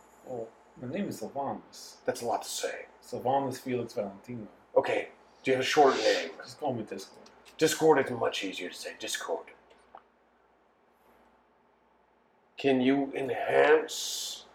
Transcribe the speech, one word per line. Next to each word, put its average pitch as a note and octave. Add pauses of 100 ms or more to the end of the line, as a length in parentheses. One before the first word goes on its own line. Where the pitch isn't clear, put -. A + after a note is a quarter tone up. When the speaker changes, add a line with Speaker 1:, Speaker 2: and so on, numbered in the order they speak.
(260)
Speaker 1:
Well, A#2 (320)
my B2
name F#3+
is -
Sylvanas. A2 (100)
Speaker 2:
That's A#2
a A#2
lot -
to -
say. - (180)
Speaker 1:
Sylvanas B2+
Felix A#2+
Valentino. G#2 (300)
Speaker 2:
Okay. - (340)
Do C3
you B2+
have B2+
a -
short C3+
name? - (120)
Speaker 1:
Just -
call C#3
me A2+
Discord. - (380)
Speaker 2:
Discord D3+
is -
much A#2
easier F#2
to -
say. -
Discord. - (3000)
Can C3+
you C#3
enhance? - (100)